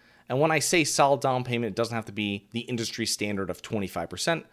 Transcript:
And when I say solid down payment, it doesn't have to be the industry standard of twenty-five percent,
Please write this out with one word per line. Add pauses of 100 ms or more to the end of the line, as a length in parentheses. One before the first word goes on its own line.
(300)
And
when
I
say
solid
down
payment,
it
doesn't
have
to
be
the
industry
standard
of
twenty-five
percent,